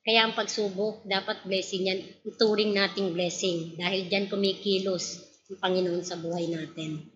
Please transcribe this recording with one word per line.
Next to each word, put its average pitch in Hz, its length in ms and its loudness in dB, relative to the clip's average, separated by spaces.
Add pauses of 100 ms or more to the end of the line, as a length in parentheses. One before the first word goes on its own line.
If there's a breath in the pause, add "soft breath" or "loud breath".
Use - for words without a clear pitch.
Kaya 226 240 6
ang 226 80 2
pagsubok, 208 720 -2
dapat 196 400 -2
blessing 190 480 0
yan. 185 80 -2 (240)
Ituring 214 480 2
nating 196 400 2
blessing. 170 640 -2
Dahil 180 320 -2
dyan 196 240 0
kumikilos 190 960 0 (240)
ang 190 80 -12
Panginoon 185 400 2
sa 180 160 -6
buhay 170 320 -4
natin. 160 680 -6